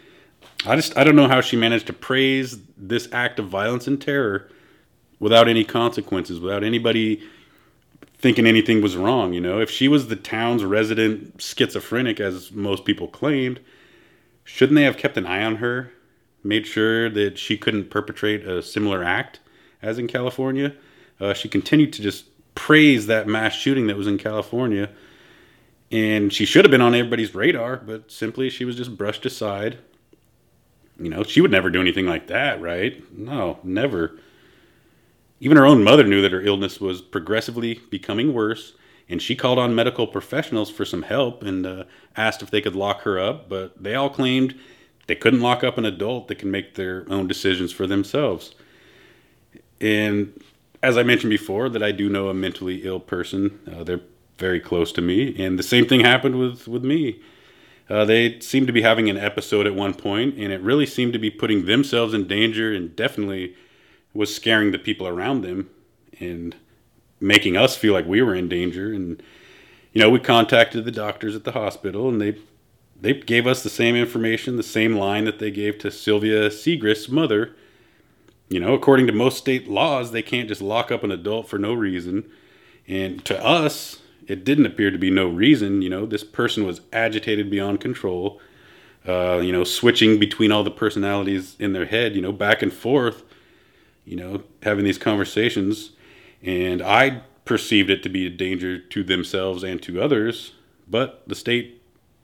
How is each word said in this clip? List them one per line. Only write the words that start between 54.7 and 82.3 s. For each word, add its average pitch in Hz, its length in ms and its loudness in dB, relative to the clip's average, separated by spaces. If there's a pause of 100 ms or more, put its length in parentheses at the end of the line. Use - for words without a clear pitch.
to - 80 -2
me, 95 380 0
and 92 200 -2
the 90 60 -4
same 123 220 4
thing 131 140 4
happened 127 380 4
with, 123 300 -4
with 123 160 -6
me. 139 360 -2 (680)
Uh, 107 140 2
they 117 360 2
seemed 131 280 0
to 123 40 -2
be 117 100 4
having 113 280 4
an 98 80 -4
episode 104 480 -2
at 101 80 0
one 98 180 -2
point, 110 460 -4
and 101 140 -6
it 95 80 -6
really 135 260 0
seemed 123 260 -2
to 117 60 -4
be 107 120 -2
putting 104 360 0
themselves 117 480 2
in 101 120 -2
danger 110 460 -2
and 87 240 -8
definitely 98 580 -6 (600)
was 104 200 -4
scaring 107 380 2
the 92 60 -4
people 98 280 -6
around 98 360 -4
them 92 280 -8 (500)
and 85 360 -10 (640)
making 101 360 4
us 123 200 4
feel 107 160 2
like 87 140 2
we 101 160 2
were 113 120 2
in 90 140 -4
danger. 90 440 -4
And, 90 300 -8 (720)
you 110 80 2
know, 110 100 10
we 123 80 6
contacted 117 640 4
the 120 60 -6
doctors 107 460 -6
at 107 80 -14
the 123 80 -6
hospital, 104 560 -4
and 117 120 0
they, 104 180 -2 (640)
they 120 140 0
gave 117 320 0
us 127 160 2
the 104 80 -6
same 120 240 2
information, 113 640 -2
the 113 80 -2
same 110 320 0
line 101 280 -2
that 107 140 -4
they 107 140 -6
gave 104 260 -4
to 104 140 -6
Sylvia 107 580 0
Segrist's 110 580 -2
mother. 120 460 0 (920)
You 92 120 -2
know, 101 140 2
according 131 320 6
to 117 80 2
most 127 240 2
state 127 280 -4
laws, 123 460 -2
they 113 80 -4
can't 120 280 -6
just 104 120 -8
lock 110 320 -2
up 117 100 -4
an 104 80 -4
adult 101 380 -6
for 104 100 -6
no 104 140 -2
reason. 95 580 -4 (560)